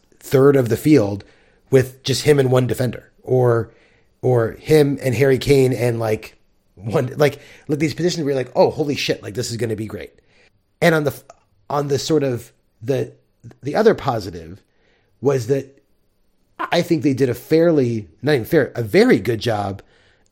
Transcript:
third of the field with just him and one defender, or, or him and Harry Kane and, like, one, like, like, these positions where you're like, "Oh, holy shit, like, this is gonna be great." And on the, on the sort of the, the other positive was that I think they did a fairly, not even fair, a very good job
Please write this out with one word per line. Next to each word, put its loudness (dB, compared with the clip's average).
third 4
of 2
the 0
field 2
with 0
just -4
him 4
and 2
one 2
defender, -6
or, 0
or 0
him 2
and -2
Harry 2
Kane 2
and, -2
like, -6
one, -2
like, 0
like, -2
these -2
positions -4
where -2
you're -4
like, -12
"Oh, 4
holy -4
shit, -4
like, -12
this -6
is -8
gonna -6
be -8
great." -14
And 4
on 0
the, -6
on -4
the 0
sort 0
of -6
the, -4
the -6
other 4
positive -8
was -2
that -6
I -2
think 0
they 2
did 0
a -2
fairly, 0
not 0
even 0
fair, 0
a -6
very 4
good -4
job -4